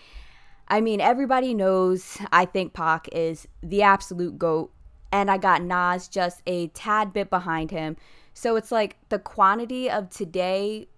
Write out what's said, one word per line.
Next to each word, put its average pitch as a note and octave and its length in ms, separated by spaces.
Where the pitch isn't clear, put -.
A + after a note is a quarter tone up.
I G#3+ 140
mean, A3 180
everybody B3+ 540
knows F#3 640
I F#3 100
think F3+ 300
Pac D#3+ 400
is E3 340
the F#3 220
absolute F#3 540
goat, D#3+ 360
and G3 180
I G3 60
got F#3 240
Nas F3+ 480
just F3+ 380
a F3 220
tad G#3+ 440
bit G3+ 160
behind E3 420
him. D#3 240
So A3+ 240
it's A3 160
like G#3+ 240
the G3+ 120
quantity A#3 680
of G3+ 200
today F#3+ 880